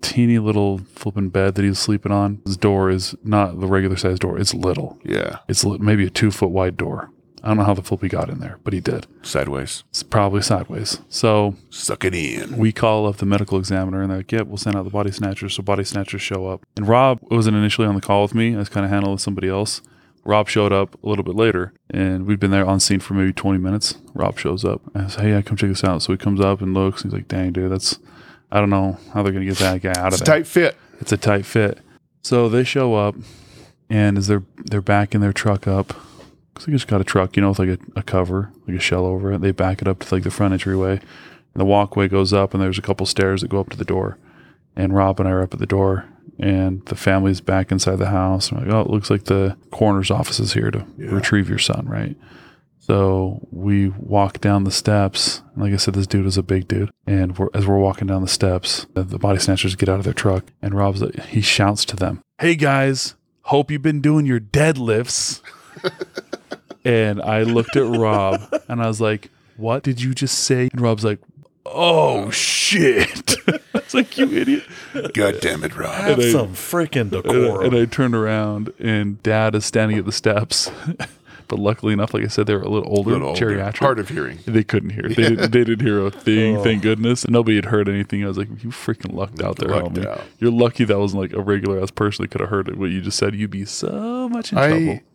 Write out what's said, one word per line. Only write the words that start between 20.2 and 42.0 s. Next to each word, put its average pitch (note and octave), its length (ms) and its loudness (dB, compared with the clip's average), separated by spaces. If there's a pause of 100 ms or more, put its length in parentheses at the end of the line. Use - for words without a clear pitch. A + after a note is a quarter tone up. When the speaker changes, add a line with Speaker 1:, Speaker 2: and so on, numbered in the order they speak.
Speaker 1:
Rob G#2 220 2
showed G2+ 240 2
up G2 320 0
a G#2 60 -6
little G2 160 -2
bit F#2 100 -4
later, G2+ 380 0 (160)
and F#2 360 -2
we'd G2+ 140 0
been G2 120 2
there G2 140 4
on G2 140 2
scene F#2+ 220 0
for - 120 -6
maybe F#2+ 200 2
twenty F#2+ 260 0
minutes. F#2+ 380 -2 (160)
Rob - 260 -2
shows F#2 240 -4
up - 180 -2 (140)
and G2 160 -4
says, - 100 -6
"Hey, G#2+ 100 2
yeah, G2+ 100 2
come G2+ 160 -4
check G2+ 120 0
this F#2+ 140 -2
out." F2+ 180 0
So - 120 -2
he F#2+ 40 -2
comes G2 220 0
up G2 220 2
and F#2+ 120 -2
looks. F#2+ 300 0
He's G2 80 -6
like, G2 160 -6
"Dang, F#2 240 -2
dude, F#2 200 -2
that's, - 280 -4 (540)
I G#2 80 4
don't G2+ 80 2
know F#2+ 280 0 (160)
how G#2 80 -2
they're G2 120 0
gonna F#2+ 100 -2
get F#2+ 140 -2
that F#2 240 0
guy F#2+ 80 -2
out F2+ 180 0
of F#2 60 2
Speaker 2:
It's F#2 80 0
a - 20 -4
Speaker 1:
there." D#3 140 6
Speaker 2:
tight D#3+ 100 -2
fit. E3+ 300 2 (240)
Speaker 1:
It's - 100 -4
a G#2 60 2
tight G2+ 280 0
fit. G#2+ 340 0 (420)
So A#2+ 260 4
they A#2+ 160 4
show B2+ 320 2
up, G#2 200 2 (760)
and G#2 280 4
as G2 100 0
they're, G2+ 160 2 (200)
they're G#2 180 -2
backing G2+ 380 2
their G2+ 140 2
truck G2+ 340 0
up, G2 260 0 (600)
'cause - 140 -12
they D#3+ 40 -2
just C3+ 160 0
got G2+ 140 2
a - 20 2
truck, F#2 320 0
you G2 60 4
know, G2 80 4
with, G2 100 0
like, F#2+ 80 2
a, F#2 100 0 (220)
a G2+ 40 -6
cover, F#2 460 -2 (160)
like, F2+ 120 -4
a - 20 -2
shell F#2 260 0
over F#2 280 -2
it. F2+ 80 -2
They F#2+ 100 2
back F#2+ 300 0
it G2 80 0
up F#2 100 -2
to, - 160 -2
like, F#2 80 0
the F#2+ 80 -2
front G2 220 2
entryway, F#2+ 380 0
and - 680 -8
the F#2+ 60 4
walkway G2+ 420 4